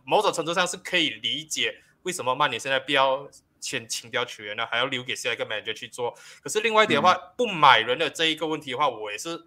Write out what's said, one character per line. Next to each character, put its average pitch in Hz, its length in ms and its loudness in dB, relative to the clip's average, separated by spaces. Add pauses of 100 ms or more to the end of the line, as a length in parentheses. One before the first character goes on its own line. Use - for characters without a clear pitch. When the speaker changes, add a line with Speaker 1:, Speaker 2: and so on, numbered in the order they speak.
Speaker 1:
某 160 160 4
种 196 100 4
程 160 140 -2
度 170 80 -4
上 180 140 2
是 180 100 -6
可 180 220 -2
以 156 100 2
理 117 340 -6
解 123 380 -4 (220)
为 180 100 -6
什 - 100 -8
么 127 120 0
曼 147 160 2
联 117 100 -4
现 135 100 -4
在 135 80 2
不 143 140 -4
要 135 340 2 (320)
签， 117 300 -8
清 - 220 -8
掉 123 120 -2
球 113 220 -10
员 104 100 -8
呢， 113 160 -4
还 117 60 -2
要 120 80 2
留 131 180 -4
给 123 140 -6
下 123 160 -4
一 113 40 -4
个 127 100 -6
manager 110 260 -8
去 113 160 -12
做。 120 260 -6 (280)
可 139 80 -10
是 214 100 -2
另 220 140 0
外 214 100 6
一 - 20 -2
点 143 140 2
的 - 60 4
话， 180 80 8
Speaker 2:
嗯。 - 240 -12
Speaker 1:
不 247 80 0
买 147 320 8
人 120 200 0
的 151 120 0
这 160 160 0
一 156 100 0
个 165 100 -4
问 156 140 -2
题 135 120 -10
的 120 40 -4
话， 147 100 2
我 107 240 -4
也 104 60 -8
是 165 300 -10